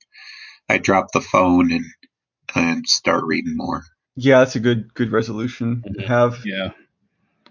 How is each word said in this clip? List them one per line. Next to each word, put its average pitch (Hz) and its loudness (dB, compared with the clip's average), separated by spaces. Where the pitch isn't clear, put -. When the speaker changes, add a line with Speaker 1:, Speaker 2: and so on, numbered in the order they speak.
Speaker 1:
I 107 2
drop 95 2
the 85 2
phone 90 4
and, 82 -2
and 85 -2
start 87 0
reading 80 -4
more. 80 -6
Speaker 2:
Yeah, 127 6
that's 131 2
a 113 -2
good, 117 -2
good 113 -2
resolution 117 -4
to 104 -12
Speaker 3:
Mm-hmm. 98 -8
Speaker 2:
have. 120 2
Speaker 3:
Yeah. 95 -6